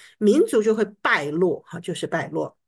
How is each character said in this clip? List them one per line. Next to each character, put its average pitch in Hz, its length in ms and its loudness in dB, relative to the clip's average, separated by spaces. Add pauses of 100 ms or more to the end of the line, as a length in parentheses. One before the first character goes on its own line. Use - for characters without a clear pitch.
(180)
民 214 300 4
族 233 160 2
就 220 100 2
会 220 100 0 (180)
败 190 240 0
落 165 420 0
哈， 170 140 -14
就 175 120 -8
是 156 140 -6
败 147 220 -4
落。 156 280 -6 (100)